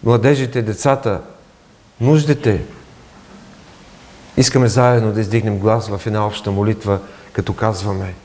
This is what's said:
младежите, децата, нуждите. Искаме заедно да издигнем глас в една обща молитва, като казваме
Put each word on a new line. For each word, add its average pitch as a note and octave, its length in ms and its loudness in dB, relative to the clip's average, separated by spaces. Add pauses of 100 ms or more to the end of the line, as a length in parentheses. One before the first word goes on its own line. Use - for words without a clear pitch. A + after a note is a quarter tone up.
младежите, B2 580 2
децата, A2 580 -2 (800)
нуждите. C3 640 2 (1700)
Искаме C3 320 2
заедно A#2 440 2
да G#2+ 80 -2
издигнем G#2+ 380 0
глас A2 300 0
в G2+ 180 -6
една G#2+ 200 -2
обща G#2 240 -6
молитва, G2+ 480 0 (340)
като G2 200 -4
казваме F#2+ 640 -4 (100)